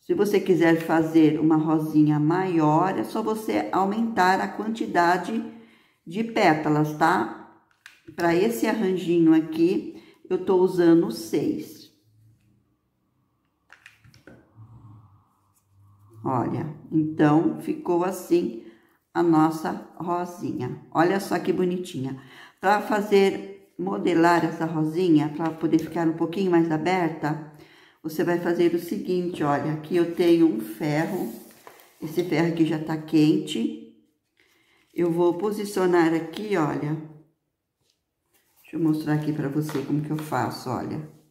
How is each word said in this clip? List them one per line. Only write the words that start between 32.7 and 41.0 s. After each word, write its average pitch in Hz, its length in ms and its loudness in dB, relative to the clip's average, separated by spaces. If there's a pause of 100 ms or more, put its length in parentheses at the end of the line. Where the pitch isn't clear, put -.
tá 156 180 -6
quente. - 1000 0 (1000)
Eu 175 160 0
vou 170 240 2
posicionar 185 800 0
aqui, 196 420 -4
olha. 147 400 -2 (1700)
Deixa - 140 -14
eu 170 40 -4
mostrar 156 340 0
aqui 151 180 -2
pra - 160 -4
você 143 340 -4
como 147 180 -2
que 151 100 -6
eu 151 60 -4
faço, 127 540 -6
olha. 123 380 -6 (220)